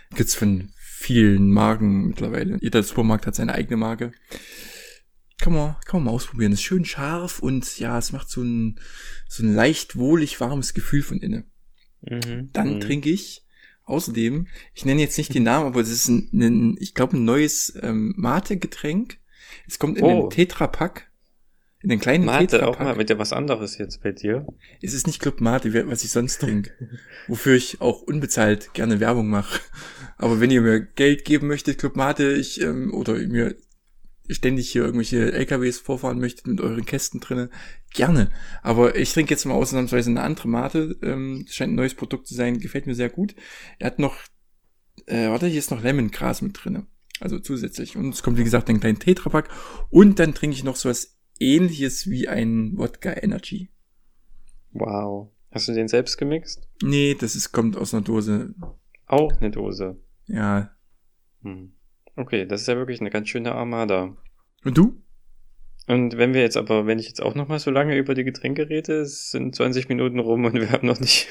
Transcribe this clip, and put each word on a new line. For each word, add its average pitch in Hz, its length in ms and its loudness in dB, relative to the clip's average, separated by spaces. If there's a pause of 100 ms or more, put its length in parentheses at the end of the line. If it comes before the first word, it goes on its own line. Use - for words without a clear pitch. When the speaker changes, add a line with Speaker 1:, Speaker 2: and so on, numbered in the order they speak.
(160)
Speaker 1:
Gibt's - 200 2
von 98 420 0
vielen 101 760 4
Marken 107 560 4
mittlerweile. - 540 -2
Jeder 113 200 2
Supermarkt 110 460 2
hat - 80 -4
seine 117 200 -2
eigene - 200 -4
Marke. 113 380 -4 (1300)
Kann 170 140 6
man, 156 220 2 (100)
kann - 140 -2
man 143 60 0
mal 110 60 0
ausprobieren. 113 420 0
Ist 101 80 0
schön 185 240 0
scharf 170 540 -6
und 127 380 -2
ja, 120 200 -4
es - 160 -4
macht - 160 -8
so 127 120 -6
ein, 117 380 -2 (480)
so - 160 -6
ein 107 100 4
leicht 123 440 2
wohlig 147 420 2
warmes 127 340 -4
Gefühl - 280 2
von - 180 -2
innen. - 320 -6 (500)
Speaker 2:
Mhm. 120 520 -8
Speaker 1:
Dann 208 220 0
Speaker 2:
Mhm. 104 40 -4
Speaker 1:
trinke 139 300 -2
ich - 360 -4 (380)
außerdem, 135 640 -2 (260)
ich - 120 -8
nenne 139 160 4
jetzt 143 160 0
nicht 147 160 -2
den 123 100 4
Namen, 135 220 4
aber 123 160 2
es 110 80 0
ist 117 180 0
ein, 120 240 2
ein, 117 480 4
ich - 140 -10
glaub, 127 180 2
ein 127 140 2
neues, 143 560 0
ähm, 110 340 -2
Mate-Getränk. 180 1040 -2 (480)
Es - 120 -12
kommt 147 180 0
in - 80 4
den - 120 6
Speaker 2:
Oh. - 120 2
Speaker 1:
Tetra-Pack. - 800 0 (720)
In 104 80 -2
den 113 100 2
kleinen 160 240 4
Speaker 2:
Mate, 143 240 4
Speaker 1:
Tetra-Pack. 120 280 2
Speaker 2:
auch - 40 -8
mal 131 180 -2
wieder 107 220 2
was 107 140 -4
anderes 123 440 -2
jetzt - 240 -10
bei 101 120 -4
dir. 120 340 -4 (340)
Speaker 1:
Es 120 120 -6
ist 139 140 -4
nicht 151 120 -4
Club - 220 -2
Mate, 117 320 2
wer-, 117 160 0
was 117 160 -4
ich 110 60 -6
sonst 123 260 -2
trinke. 104 420 -2
Speaker 2:
<laughs> - 480 -16
Speaker 1:
Wofür 127 280 4
ich - 260 0
auch 120 200 0
unbezahlt 110 720 0
gerne 113 280 0
Werbung 113 260 2
mache. 104 320 -2 (580)
Aber 117 220 2
wenn 123 120 6
ihr 123 100 6
mir 110 180 6
Geld 143 460 2
geben 147 220 2
möchtet, 143 320 -2
Club 135 180 -2
Mate, 139 380 2
ich, - 260 -4
ähm, 143 320 -2
oder 113 220 -2
mir 117 420 -2 (720)
ständig 127 420 0
hier 120 120 0
irgendwelche 117 500 0
L 131 120 -2
K 135 140 0
Ws 123 200 -2
vorfahren 131 380 -4
möchtet 123 300 -6
mit - 140 -2
euren 113 240 -4
Kästen - 340 -4
drinne, 123 300 -4 (440)
gerne. 151 380 4 (300)
Aber 120 340 4
ich 151 160 0
trinke 156 220 2
jetzt 139 100 -2
mal 131 100 -2
ausnahmsweise 123 580 0
eine 123 100 0
andere 147 260 -4
Mate. 135 540 -2
Ähm, 135 480 -6
scheint - 240 -4
ein - 20 0
neues 127 180 0
Produkt - 340 -8
zu - 60 -16
sein, 120 280 -2
gefällt - 260 -6
mir 127 80 -4
sehr 120 140 -2
gut. 202 260 -4 (440)
Er - 80 -2
hat - 120 -4
noch, 143 160 0 (920)
äh, 117 200 0
warte, 120 200 0
hier 160 120 0
ist - 120 -4
noch 117 120 -4
Lemongras 123 580 0
mit 196 160 -6
drinne. - 300 -8 (320)
Also - 180 -4
zusätzlich. - 600 -8
Und 131 160 -4
es - 100 -10
kommt, 120 140 2
wie 117 80 4
gesagt, 117 240 2
ein 113 100 4
kleiner 214 180 2
Tetrapack. - 520 2 (400)
Und 196 300 10
dann 160 140 2
trinke 147 220 -4
ich 131 80 -8
noch 131 140 -4
sowas - 400 -4 (240)
Ähnliches 143 680 2
wie 127 200 -2
ein 226 480 -2
Wodka 220 340 -4 (100)
Energy. 196 500 -4 (1000)
Speaker 2:
Wow. 104 600 -6 (200)
Hast 107 160 -8
du 117 60 -4
den 110 160 -2
selbst 123 280 0
gemixt? 147 480 -6 (160)
Speaker 1:
Nee, 143 380 2
das 117 160 -4
ist, - 160 -6
kommt 113 240 0
aus - 180 -6
einer 110 100 0
Dose. 107 520 -2 (500)
Speaker 2:
Auch 147 360 2
eine 107 100 2
Dose? 98 480 -6 (280)
Speaker 1:
Ja. 101 440 0 (720)
Speaker 2:
Hm. 92 320 -14 (420)
Okay, 117 300 -2
das - 160 -4
ist - 60 -10
ja 123 80 2
wirklich 123 260 -4
eine 104 80 -4
ganz 104 180 -4
schöne 120 260 -4
Armada. 113 640 -2 (480)
Speaker 1:
Und 127 140 -2
du? 214 240 6 (840)
Speaker 2:
Und 123 280 2
wenn 123 200 4
wir 131 60 4
jetzt 113 160 2
aber, 107 280 2
wenn 113 140 2
ich 110 80 -10
jetzt - 160 -8
auch - 100 0
noch 143 140 -4
mal 151 100 -2
so 147 140 -2
lange 139 260 2
über 135 160 2
die 127 100 0
Getränke 139 460 -4
rede, 156 320 -2
es 139 300 -8
sind 127 240 -6
zwanzig 127 340 -2
Minuten 123 300 0
rum 117 260 2
und 113 80 0
wir 113 160 0
haben 120 160 0
noch 120 140 2
nicht - 320 2